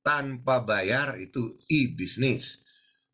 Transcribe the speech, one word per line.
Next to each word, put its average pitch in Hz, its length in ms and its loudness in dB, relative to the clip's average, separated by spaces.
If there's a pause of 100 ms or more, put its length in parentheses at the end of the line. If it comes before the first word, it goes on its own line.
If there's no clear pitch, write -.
tanpa 135 640 0
bayar 107 560 0
itu 113 320 -6 (160)
e-business. 123 960 0 (480)